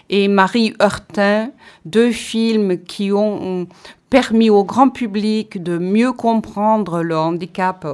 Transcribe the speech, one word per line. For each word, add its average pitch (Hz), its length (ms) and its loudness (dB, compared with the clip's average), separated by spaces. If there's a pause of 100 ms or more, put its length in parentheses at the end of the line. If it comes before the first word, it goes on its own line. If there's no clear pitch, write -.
et 202 200 2
Marie 202 520 2
Heurtin, 208 720 0 (320)
deux 226 300 2
films 220 720 -2
qui 202 280 -6
ont 196 560 -2 (420)
permis 226 400 4
au 202 160 6
grand 254 240 4
public 214 720 -4
de 170 160 -4
mieux 208 360 2
comprendre 214 880 -2
le 170 160 -2
handicap 175 760 -4